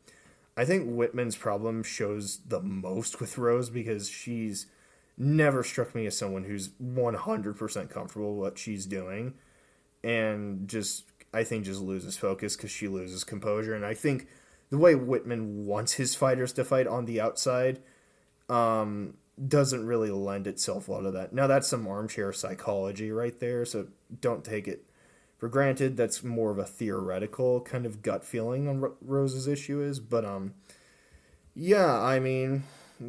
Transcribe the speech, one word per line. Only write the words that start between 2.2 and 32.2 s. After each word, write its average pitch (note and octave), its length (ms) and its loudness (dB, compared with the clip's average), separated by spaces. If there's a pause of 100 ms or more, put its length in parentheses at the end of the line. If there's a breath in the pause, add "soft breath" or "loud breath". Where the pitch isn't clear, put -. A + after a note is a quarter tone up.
the A2+ 140 -2
most F#2+ 600 -4
with A#2+ 180 -6
Rose A#2+ 320 2
because A2 380 -4
she's A2+ 580 -6 (500 soft breath)
never C#3 460 4
struck - 320 -4
me A2+ 120 -2
as F#2+ 100 -2
someone F#2+ 280 -4
who's G2 340 -6
one B2 360 0
hundred G#2 420 -4
percent G#2+ 340 -6
comfortable G#2 460 -6
with G2 160 -2
what - 60 -14
she's G2+ 280 -6
doing G2 480 -6 (680 soft breath)
and G#2 640 -2
just, G#2+ 360 -4 (280)
I A2+ 120 2
think, A2 200 -4
just F#2+ 160 -6
loses F#2+ 360 -6
focus G2+ 400 -2
'cause G2+ 140 -10
she - 180 -6
loses F#2 360 -6
composure. A2 500 -2
And G#2 120 -4
I A2 80 -2
think C3+ 320 0 (440 soft breath)
the C#3 80 2
way E3 160 12
Whitman A#2 720 0
wants G#2+ 260 0
his B2+ 220 0
fighters B2+ 400 2
to B2+ 100 0
fight C3 220 4
on A#2+ 180 -2
the A2+ 160 -2
outside, B2+ 600 2 (680 soft breath)
um, A2 640 2 (340)
doesn't C3+ 380 4
really A2+ 240 2
lend G2 360 -2
itself G2 420 -4
well G2 140 -4
to G2 80 0
that. F#2 220 -6
Now, C3+ 140 2
that's C3+ 220 6
some A2+ 180 -2
armchair G2+ 460 -4
psychology G2+ 800 -4
right A#2 280 -2
there, A#2+ 260 -2
so G2+ 240 -4 (320)
don't A2 240 0
take G#2+ 240 -4
it - 160 -8 (520 soft breath)
for A#2 120 -4
granted. C3+ 480 4
That's A2+ 260 2
more A2+ 280 0
of G2 80 0
a F#2+ 60 0
theoretical G#2 960 0
kind B2 260 -4
of G#2+ 160 -8
gut G#2+ 220 -2
feeling B2 440 -2
on C3+ 120 0
Ro-, - 200 -2
Rose's C3 460 2
issue C#3+ 360 -2
is, C#3 180 -2
but, A2+ 240 0
um, G2 300 -4 (1000 soft breath)
yeah, E3+ 460 6
I C3 180 4
mean, C3 460 0 (440 loud breath)